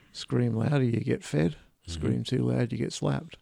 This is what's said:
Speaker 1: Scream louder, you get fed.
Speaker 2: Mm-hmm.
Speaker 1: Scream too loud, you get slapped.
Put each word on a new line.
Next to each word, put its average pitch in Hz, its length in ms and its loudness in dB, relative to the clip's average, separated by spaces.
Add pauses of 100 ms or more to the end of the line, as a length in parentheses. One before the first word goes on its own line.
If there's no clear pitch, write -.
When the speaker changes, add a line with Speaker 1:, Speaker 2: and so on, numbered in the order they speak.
(120)
Speaker 1:
Scream 120 420 0
louder, 139 300 2
you 117 160 2
get - 240 0
fed. 156 280 2
Speaker 2:
Mm-hmm. - 400 -16
Speaker 1:
Scream 123 320 0
too 127 200 0
loud, 123 260 2
you 117 80 -4
get 120 140 -2
slapped. 151 500 -4